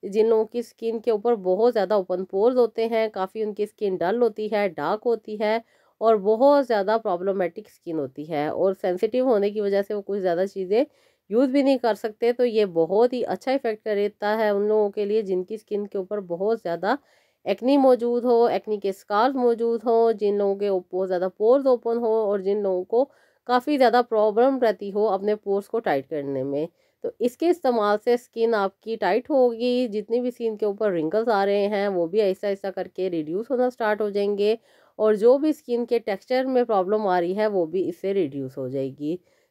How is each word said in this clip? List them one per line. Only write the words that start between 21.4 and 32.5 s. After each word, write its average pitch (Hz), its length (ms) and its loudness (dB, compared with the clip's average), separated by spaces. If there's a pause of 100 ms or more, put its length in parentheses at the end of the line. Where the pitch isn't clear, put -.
ओपन 233 320 0
हो 233 100 0 (140)
और 202 180 0
जिन 202 200 -2
लोगों 185 240 -2
को 247 240 0 (400)
काफ़ी 247 280 0
ज़्यादा 247 260 4
प्रॉब्लम 226 560 2
रहती 208 320 -2
हो 208 160 0
अपने 202 300 -2
पोर्स 196 300 -4
को - 140 -4
टाइट 139 260 -2
करने 139 360 -6
में। 143 240 -4 (360)
तो 233 80 -6 (100)
इसके 247 260 -2
इस्तेमाल 233 500 0
से 240 200 0
स्किन 226 360 -2
आपकी 208 440 -2
टाइट 208 320 0
होगी, 247 580 2
जितनी 214 340 -4
भी 247 100 -4
स्किन 226 260 -4
के 214 80 -2
ऊपर 202 260 -2
रिंकल्स 175 380 -2
आ 196 140 2
रहे 202 240 2
हैं 202 220 -2
वो 175 180 -2
भी 196 140 -2
आहिस्ता 196 260 -2
आहिस्ता 196 240 -4